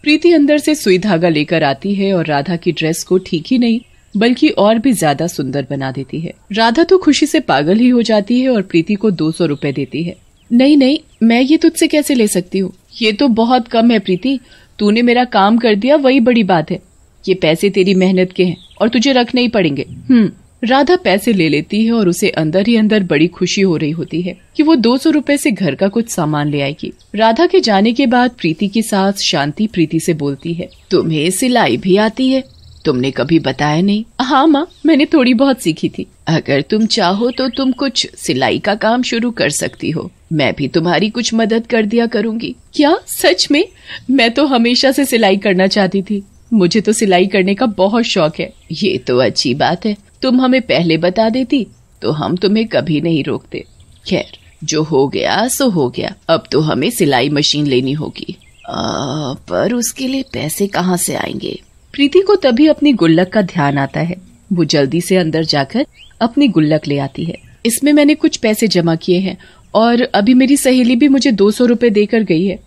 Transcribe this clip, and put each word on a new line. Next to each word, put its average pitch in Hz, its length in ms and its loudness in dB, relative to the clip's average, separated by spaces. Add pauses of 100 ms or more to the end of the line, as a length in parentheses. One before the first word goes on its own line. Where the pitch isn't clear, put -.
प्रीति 311 300 2
अंदर 294 260 4
से 302 160 0
सुई 185 240 0
धागा 180 300 0
लेकर 151 340 0
आती 170 320 -2
है 196 200 -2
और 165 120 -2
राधा 151 300 -2
की 165 160 -4
ड्रेस 160 300 -4
को 180 160 0
ठीक 170 320 -4
ही 254 80 2
नहीं 240 220 0 (360)
बल्कि 247 320 2
और 220 300 2
भी 254 140 0
ज्यादा 156 340 0
सुंदर 139 440 -6
बना 135 200 -6
देती 135 300 -10
है। - 140 -10 (180)
राधा 233 300 2
तो 370 160 4
खुशी 302 280 2
से 311 140 -2
पागल 151 360 0
ही 247 120 4
हो 240 140 2
जाती 220 380 0
है 262 80 0
और 226 140 0
प्रीति 180 320 0
को 214 160 0
दो 160 220 -2
सौ 170 140 -2
रुपए 147 260 -4
देती 139 300 -6
है। 175 140 -8 (360)
"नहीं 269 240 4
नहीं, 269 220 4 (240)
मैं 226 180 4
ये 277 160 4
तुझसे 320 300 2
कैसे 294 280 0
ले 220 140 2
सकती 185 300 -4
हूँ, 190 140 -4 (300)
ये 220 100 2
तो 285 160 2
बहुत 233 400 0
कम 233 220 2
है 220 80 2
प्रीति, 202 420 -2 (380)
तूने 208 240 2
मेरा 240 220 2
काम 220 340 2
कर 226 160 2
दिया 254 220 2
वही 269 240 2
बड़ी 233 240 4
बात 175 260 0
है। 175 120 -6 (460)
ये 185 60 2
पैसे 170 360 0
तेरी 190 240 2
मेहनत 185 380 2
के 185 120 0
हैं 180 120 -2 (240)
और 214 80 2
तुझे 254 240 0
रखने 247 280 0
ही 247 80 0
पड़ेंगे।" 160 380 -2 (240)
हम्म। 226 200 4 (340)
राधा 277 320 2
पैसे 208 360 0
ले 165 160 2
लेती 160 380 -2
है 233 60 0
और 220 160 2
उसे 175 200 0
अंदर 165 380 0
ही 233 100 2
अंदर 214 260 2
बड़ी 160 240 2
खुशी 180 340 -4
हो 185 160 2
रही 151 140 -4
होती 165 320 -6
है 180 160 -10 (180)
कि 311 60 0
वो 311 140 4
दो 233 200 2
सौ 320 140 0
रुपए 285 260 0
से 285 140 -2
घर 175 240 -2
का 196 140 0
कुछ 226 220 -2
सामान 151 400 -2
ले 143 100 -2
आएगी। 139 320 -6 (220)
राधा 226 320 2
के 370 140 4
जाने 214 320 2
के 277 140 0
बाद 247 240 2
प्रीति 185 380 -4
की 220 140 -2
सास 196 360 0
शांति 147 480 -2
प्रीति 160 340 -2
से 170 140 -2
बोलती 147 400 -6
है, 175 160 -10 (200)
"तुम्हें 160 400 0
सिलाई 214 460 0
भी 185 200 0
आती 220 320 0
है, 262 320 -4 (240)
तुमने 135 260 -2
कभी 156 280 0
बताया 147 420 -2
नहीं।" 202 240 -2 (160)
"हाँ 269 260 2
माँ, 311 220 2 (180)
मैंने 302 180 4
थोड़ी 254 300 2
बहुत 262 280 2
सीखी 160 260 -2
थी। - 180 -8 (200)
अगर 139 340 0
तुम 214 260 0
चाहो 208 440 0
तो 262 180 -4
तुम 262 240 -2
कुछ - 440 -4
सिलाई 127 420 -2
का 202 160 -2
काम 226 280 -2
शुरू 233 280 -2
कर 220 200 -2
सकती - 400 -6
हो, 165 200 -8 (220)
मैं 139 260 0
भी 143 100 -4
तुम्हारी 175 420 0
कुछ 226 240 -6
मदद 226 320 -2
कर 226 160 0
दिया 233 240 0
करूँगी।" 220 500 -6 (180)
"क्या 302 320 2
सच - 440 0
में? 311 180 0 (420)
मैं 240 200 2
तो 277 160 0
हमेशा 247 460 2
से 277 120 0
सिलाई 220 320 2
करना 190 300 0
चाहती 190 360 0
थी, 202 220 -6 (280)
मुझे 196 280 2
तो 214 120 -2
सिलाई 190 340 2
करने 196 280 0
का 202 120 -2
बहुत 208 380 0
शौक 160 360 0
है।" - 120 -8 (200)
"ये 156 260 -2
तो 123 200 -2
अच्छी 123 360 0
बात 147 320 -2
है, 208 100 -2 (260)
तुम 254 180 2
हमें 254 220 2
पहले 160 340 0
बता 185 320 0
देती 254 380 -2 (360)
तो 107 80 -2
हम 151 260 -4
तुम्हें 214 300 0
कभी 147 340 -2
नहीं 165 240 -2
रोकते। - 400 -8 (420)
खैर, - 200 -4 (380)
जो 151 180 -2
हो 139 260 0
गया 156 400 -2
सो 262 200 -2
हो 156 200 0
गया, - 260 -8 (140)
अब 165 240 0
तो 139 80 2
हमें 156 300 -2
सिलाई 139 380 0
मशीन 147 380 -2
लेनी 131 260 0
होगी। - 440 -10 (320)
आ, - 100 -8 (540)
पर 143 420 -4
उसके 247 340 -6
लिए 269 240 -4
पैसे 196 340 -6
कहाँ 180 300 -2
से - 180 -4
आएंगे?" - 480 -8 (300)
प्रीति 285 280 2
को 403 160 2
तभी 277 300 2
अपनी 294 260 2
गुल्लक 170 360 2
का 185 140 0
ध्यान 143 360 -2
आता 139 220 -4
है। 170 160 -4 (360)
वो 170 120 0
जल्दी 147 360 0
से 185 160 0
अंदर 160 280 0
जाकर 156 420 -2 (340)
अपनी 247 280 0
गुल्लक 156 380 0
ले 143 120 -2
आती 139 260 -6
है। 165 100 -8 (320)
"इसमें 269 260 0
मैंने 294 220 4
कुछ - 220 -2
पैसे 214 320 0
जमा 170 260 2
किए 175 240 0
हैं 190 200 -4 (360)
और 233 280 2
अभी 208 320 2
मेरी 262 220 4
सहेली 254 400 2
भी 285 120 4
मुझे 269 240 2
दो 202 180 4
सौ 247 140 0
रुपए 240 260 2
देकर 208 320 2
गई 180 240 0
है - 200 -4